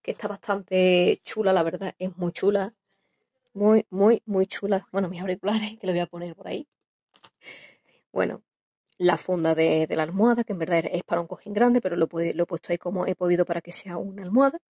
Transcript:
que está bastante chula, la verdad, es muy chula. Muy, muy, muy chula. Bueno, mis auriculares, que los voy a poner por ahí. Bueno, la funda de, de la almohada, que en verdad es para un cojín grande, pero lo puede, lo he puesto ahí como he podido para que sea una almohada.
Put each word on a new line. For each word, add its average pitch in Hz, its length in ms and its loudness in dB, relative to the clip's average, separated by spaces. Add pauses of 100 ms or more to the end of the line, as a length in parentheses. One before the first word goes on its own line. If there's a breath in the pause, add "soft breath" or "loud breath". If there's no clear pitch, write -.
que 214 120 -8
está 220 160 -8
bastante 185 960 2
chula, 202 280 0
la 185 100 4
verdad, 170 360 -4
es 185 180 -8
muy 175 160 -4
chula. 196 420 0 (760)
Muy, 208 380 4
muy, 202 340 4
muy 190 220 0
chula. 196 460 -4
Bueno, 190 160 -2
mis 175 120 -8
auriculares, 208 580 -4
que - 80 -10
los 180 80 -2
voy 175 60 0
a 170 60 -2
poner 170 280 -12
por - 140 -16
ahí. - 180 -8 (1400 loud breath)
Bueno, 185 320 -4 (540)
la 175 220 2
funda 165 360 0
de, 160 320 2
de 165 100 -4
la 156 80 0
almohada, 226 400 0
que 208 100 -8
en 170 60 -8
verdad 170 300 0
es 180 120 -4
para 175 180 -2
un 170 60 -6
cojín - 260 -14
grande, 240 280 4
pero 175 160 -4
lo 165 120 2
puede, 170 240 -2
lo 170 120 0
he - 20 -2
puesto - 260 -6
ahí 175 60 -2
como 180 280 -4
he 180 80 -2
podido 175 300 2
para 170 160 -4
que - 100 -16
sea 180 280 -8
una 196 240 -10
almohada. 269 480 2